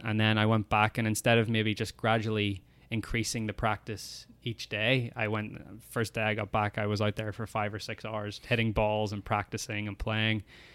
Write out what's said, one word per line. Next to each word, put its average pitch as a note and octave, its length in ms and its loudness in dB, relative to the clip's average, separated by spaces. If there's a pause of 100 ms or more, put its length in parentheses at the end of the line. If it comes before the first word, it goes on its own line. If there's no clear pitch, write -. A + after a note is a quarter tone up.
and G#2+ 160 0
then G#2+ 200 4
I G#2+ 80 4
went A2 240 4
back, G#2+ 280 4
and A#2 80 0
instead A#2 320 4
of A2 100 2
maybe A2 260 2
just - 220 -6
gradually G#2+ 680 0 (280)
increasing A2+ 560 -2
the G#2 60 -4
practice - 760 -4 (160)
each - 260 -6
day, A#2 460 0
I A2 140 -2
went, G#2+ 340 -4 (280)
first A#2 240 -2
day A2+ 80 -2
I G#2+ 120 2
got G#2 160 -4
back, G#2+ 280 0
I G#2 80 0
was G#2 140 0
out G#2+ 160 2
there A2 160 -6
for A2 140 -6
five G#2 260 -2
or G#2+ 60 -8
six - 260 -10
hours G#2+ 440 -6
hitting A2+ 240 2
balls G#2+ 400 2
and G#2 120 -6
practicing G#2 600 -2
and G2+ 100 -6
playing. A2 460 0 (320)